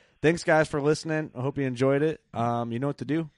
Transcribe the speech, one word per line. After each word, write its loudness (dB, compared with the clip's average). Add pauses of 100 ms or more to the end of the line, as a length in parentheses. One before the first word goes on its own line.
(200)
thanks, 2
guys, 4
for -4
listening. -2
I -6
hope -4
you -2
enjoyed 2
it. 0 (140)
Um, -2
you -4
know -2
what -6
to -8
do. -4